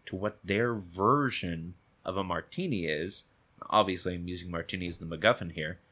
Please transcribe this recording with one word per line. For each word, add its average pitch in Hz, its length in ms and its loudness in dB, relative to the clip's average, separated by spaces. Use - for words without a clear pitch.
to - 100 -6
what 101 280 -2
their 113 300 2
version 92 1000 2
of 92 140 -4
a 98 60 0
martini 92 640 -2
is? 78 380 -2
Obviously, 92 440 4
I'm 87 140 -6
using 87 220 -8
martini 87 360 -4
as 87 120 -6
the 85 80 -10
MacGuffin 82 460 2
here. 80 260 -6